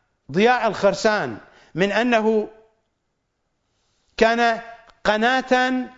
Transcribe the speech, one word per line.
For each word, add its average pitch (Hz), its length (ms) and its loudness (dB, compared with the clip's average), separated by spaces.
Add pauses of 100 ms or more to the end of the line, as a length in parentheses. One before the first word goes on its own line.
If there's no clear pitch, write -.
(320)
ضياء 220 360 2
الخرسان 190 720 -2 (360)
من 196 180 0
أنه 220 560 0 (1700)
كان 233 440 2 (440)
قناة 254 800 0 (120)